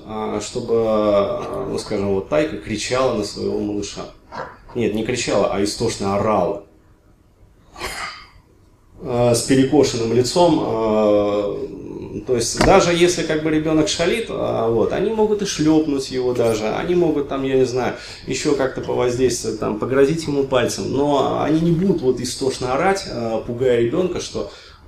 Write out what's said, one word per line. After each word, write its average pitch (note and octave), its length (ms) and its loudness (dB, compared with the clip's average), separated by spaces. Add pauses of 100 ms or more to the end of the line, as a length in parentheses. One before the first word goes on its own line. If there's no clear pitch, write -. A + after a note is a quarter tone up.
а, G#2+ 340 -6
чтобы, A#2 360 -4
а, G#2 920 0
ну, A2 100 -4
скажем, G2+ 360 -2
вот F#2+ 140 -2
тайка D3+ 300 0
кричала B2 560 -2
на G#2 100 -2
своего G2+ 340 -4
малыша. G#2 440 -6 (720)
Нет, G#2+ 200 0
не A2 100 -2
кричала, A#2 480 0
а G2 100 0
истошно G2+ 540 -2
орала. G2+ 480 0 (2500)
Э, A#2+ 320 2
с A#2 80 0
перекошенным C3 720 4
лицом, D#3 500 4
э, G#2 1600 0
то B2+ 100 0
есть - 280 -2
даже F3 300 6
если E3+ 300 2
как D#3 180 -2
бы D#3+ 80 0
ребенок D#3 380 2
шалит, G#3+ 420 -2
э, A#2 400 -2
вот, - 240 2
они G#3 160 0
могут G#3+ 320 2
и - 20 -2
шлепнуть D3+ 680 2
его B2 220 -2
даже, A2+ 360 0
они A#2+ 260 -2
могут D3 340 2
там, C#3 140 -4
я C3+ 140 0
не C3 100 6
знаю, A#2+ 300 -2 (300)
еще C3+ 280 0
как-то C3 260 -2
повоздействовать, B2 800 0
там, A2 180 -2
погрозить C#3 480 2
ему C#3+ 180 0
пальцем, A#2+ 460 0
но C3 520 0
они D#3 180 2
не E3+ 120 2
будут F3+ 280 2
вот B2+ 200 0
истошно C3 520 -4
орать, F#3 340 0
э, A#2 400 -4
пугая B2 320 2
ребенка, D#3 420 0
что - 300 -8 (380)